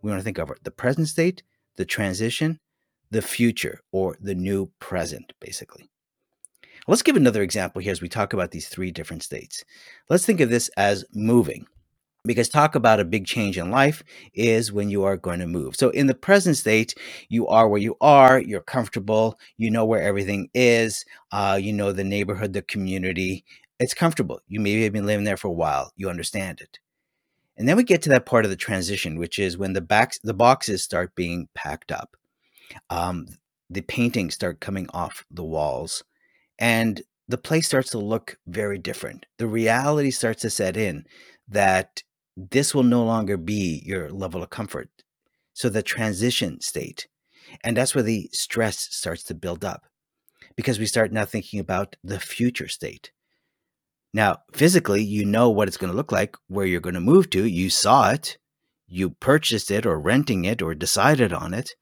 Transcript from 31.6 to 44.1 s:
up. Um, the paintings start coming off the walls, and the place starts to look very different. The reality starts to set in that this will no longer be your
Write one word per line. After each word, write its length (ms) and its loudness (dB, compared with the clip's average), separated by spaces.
up. 260 -10
Um, 360 -4
the 120 -8
paintings 540 -2
start 260 -6
coming 340 -8
off 360 -8
the 140 -10
walls, 600 -4
and 440 0
the 100 -4
place 280 -2
starts 240 0
to 80 -6
look 480 -6
very 320 -6
different. 480 -12
The 100 -4
reality 640 2
starts 320 -2
to 80 -2
set 260 -2
in 280 -4
that 540 2
this 400 0
will 80 4
no 220 6
longer 320 0
be 480 -2
your 260 -6